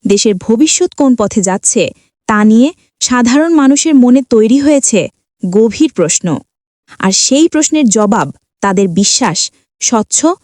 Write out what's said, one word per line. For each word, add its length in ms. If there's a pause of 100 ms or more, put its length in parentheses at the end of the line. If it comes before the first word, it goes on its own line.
দেশের 300
ভবিষ্যৎ 580
কোন 220
পথে 260
যাচ্ছে 420 (440)
তা 160
নিয়ে 260 (320)
সাধারণ 520
মানুষের 420
মনে 340
তৈরি 300
হয়েছে 400 (440)
গভীর 500
প্রশ্ন, 340 (720)
আর 120
সেই 360
প্রশ্নের 420
জবাব 380 (340)
তাদের 260
বিশ্বাস 520 (420)
স্বচ্ছ 440 (180)